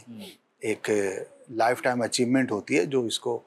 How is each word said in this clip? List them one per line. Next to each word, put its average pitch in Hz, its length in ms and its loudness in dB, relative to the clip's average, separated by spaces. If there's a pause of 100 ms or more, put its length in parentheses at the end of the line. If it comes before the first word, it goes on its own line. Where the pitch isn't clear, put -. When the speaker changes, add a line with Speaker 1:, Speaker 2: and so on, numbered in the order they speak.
Speaker 1:
ہوں۔ 110 120 -14 (380)
Speaker 2:
ایک 107 300 -4 (600)
لائف 117 320 2
ٹائم 123 200 0
اچیومنٹ 123 500 2
ہوتی 120 280 0
ہے 180 60 2
جو 135 180 0
اس 107 160 -4
کو 120 280 -4